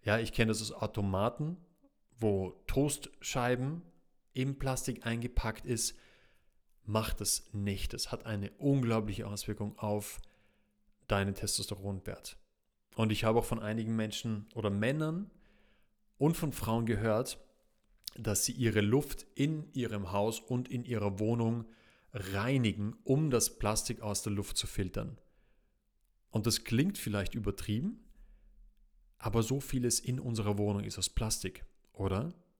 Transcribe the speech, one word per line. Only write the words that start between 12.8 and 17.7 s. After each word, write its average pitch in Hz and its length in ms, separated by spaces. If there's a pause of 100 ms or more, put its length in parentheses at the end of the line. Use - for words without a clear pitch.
Und 110 160
ich 107 120
habe 113 160
auch 113 60
von 113 140
einigen 110 360
Menschen 107 600
oder 104 160
Männern 156 580 (880)
und 160 180
von 151 160
Frauen 113 360
gehört, 110 520 (760)